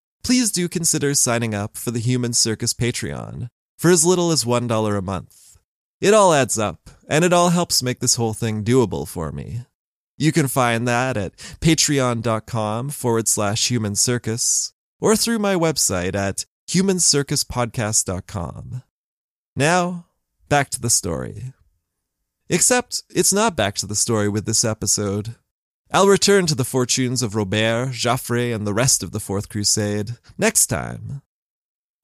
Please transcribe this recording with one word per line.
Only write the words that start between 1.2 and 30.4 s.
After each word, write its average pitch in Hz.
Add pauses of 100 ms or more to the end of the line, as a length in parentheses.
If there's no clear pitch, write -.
up 101
for -
the 117
Human 120
Circus -
Patreon 71 (280)
for 165
as 170
little 175
as 147
one 120
dollar 110
a 98
month. - (560)
It 190
all 202
adds 127
up, 98 (180)
and 156
it 175
all 175
helps 175
make 123
this 123
whole 113
thing 110
doable 95
for 78
me. 90 (540)
You 151
can 151
find 120
that 123
at 92 (240)
patreon 139
dot 110
com 113
forward 113
slash 107
human 107
circus - (280)
or 214
through 226
my 196
website 104
at 98 (220)
human 190
circus 143
podcast 113
dot 90
com. 90 (720)
Now, 175 (420)
back 143
to -
the 123
story. 87 (920)
Except, -
it's -
not 208
back 104
to 98
the 104
story 104
with 101
this 113
episode. 107 (560)
I'll 185
return 196
to 156
the 131
fortunes 127
of 101
Robert, 110
Joffre, 120
and 107
the 104
rest 120
of 92
the 107
Fourth 101
Crusade 104 (260)
next 214